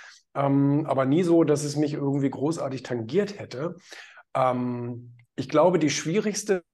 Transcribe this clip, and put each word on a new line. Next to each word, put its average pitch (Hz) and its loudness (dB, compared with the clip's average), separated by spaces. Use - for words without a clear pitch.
Ähm, 139 2
aber 135 0
nie 151 4
so, 170 6
dass 147 2
es 143 -4
mich 147 0
irgendwie 139 0
großartig 135 -4
tangiert 127 -4
hätte. 147 -10
Ähm, 123 -2
ich 143 -8
glaube, 175 4
die 147 2
schwierigste 190 -2